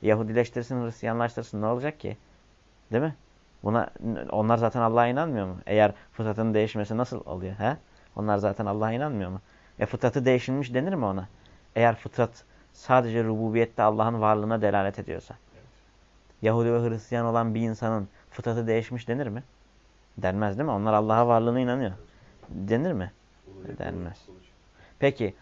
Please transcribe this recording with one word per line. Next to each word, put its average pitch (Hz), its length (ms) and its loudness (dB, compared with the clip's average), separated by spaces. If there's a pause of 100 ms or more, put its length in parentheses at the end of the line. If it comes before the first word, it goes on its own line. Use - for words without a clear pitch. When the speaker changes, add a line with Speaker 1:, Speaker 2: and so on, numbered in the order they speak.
Speaker 1:
Yahudileştirsin, 113 840 0
Hristiyanlaştırsın, 113 760 -4
ne 107 40 -2
olacak 123 340 -2
ki? - 180 -8 (720)
Değil 120 120 2
mi? 156 120 -4 (480)
Buna, 110 260 0 (400)
onlar 113 280 2
zaten 117 240 0
Allah'a 117 260 4
inanmıyor 127 400 -2
mu? 90 180 -8
Eğer 104 280 6 (200)
fıtratın 110 400 -2
değişmesi 107 440 0
nasıl 123 280 -4
oluyor? 92 340 -8
He? 127 180 0 (380)
Onlar 104 220 0
zaten 101 280 -2
Allah'a 107 260 -2
inanmıyor 117 380 -4
mu? 95 120 -8 (380)
E, - 60 0
fıtratı 123 400 0
değişilmiş 131 480 2
denir 156 200 0
mi 135 120 -2
ona? 95 220 -4 (480)
Eğer 117 200 4
fıtrat - 480 -4 (300)
sadece 117 500 2
rububiyette 110 600 0
Allah'ın 107 380 2
varlığına 107 400 2
delalet 101 380 2
ediyorsa. 95 360 -10 (200)
Speaker 2:
Evet. - 100 -20 (760)
Speaker 1:
Yahudi 117 320 2
ve 117 160 2
Hristiyan 117 360 -2
olan 117 300 0
bir 113 60 0
insanın 110 460 -2 (240)
fıtratı 117 360 -4
değişmiş 113 400 -2
denir 127 200 -4
mi? 107 160 -8 (720)
Denmez 98 400 0
değil 147 80 -2
mi? 147 60 0
Onlar 107 220 0
Allah'a 110 340 4
varlığına 120 320 2
inanıyor. 123 320 -2 (580)
Denir 113 420 -2
mi? 95 200 -6 (360)
Speaker 2:
Uluhiyet 95 320 -16
Speaker 1:
Denmez. 87 380 -10
Speaker 2:
sonuç. 92 260 -20 (560)
Speaker 1:
Peki 120 420 0